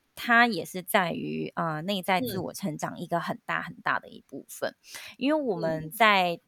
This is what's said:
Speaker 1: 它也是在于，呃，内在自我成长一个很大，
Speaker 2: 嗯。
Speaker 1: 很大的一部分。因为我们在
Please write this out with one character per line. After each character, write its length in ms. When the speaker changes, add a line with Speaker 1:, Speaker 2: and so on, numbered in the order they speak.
Speaker 1:
它 320
也 160
是 200
在 300
于， 440
呃， 240
内 220
在 180
自 180
我 140
成 240
长 240
一 60
个 120
很 280
大， 140
Speaker 2:
嗯。 20
Speaker 1:
很 140
大 220
的 120
一 180
部 180
分。 280
因 180
为 80
我 140
们 340
在 580